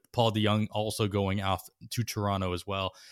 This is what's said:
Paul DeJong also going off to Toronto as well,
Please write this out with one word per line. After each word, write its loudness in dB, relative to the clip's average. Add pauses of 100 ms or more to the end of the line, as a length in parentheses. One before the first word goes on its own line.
(140)
Paul 4
DeJong 2
also -2
going 0
off 0 (300)
to -2
Toronto -2
as -6
well, -4 (180)